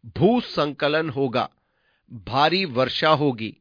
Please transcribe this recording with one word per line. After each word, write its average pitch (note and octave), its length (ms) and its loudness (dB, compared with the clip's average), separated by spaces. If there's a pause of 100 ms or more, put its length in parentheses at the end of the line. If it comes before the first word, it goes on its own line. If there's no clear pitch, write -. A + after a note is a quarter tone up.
भूसंकलन D3+ 1040 0
होगा, A#2+ 400 -2 (600)
भारी D3 540 0
वर्षा C3 440 0
होगी C3 520 0